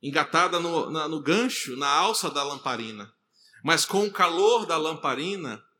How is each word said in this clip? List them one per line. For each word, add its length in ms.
engatada 580
no, 300
na, 180
no 140
gancho, 540
na 120
alça 420
da 120
lamparina. 720
Mas 220
com 220
o 60
calor 540
da 100
lamparina 880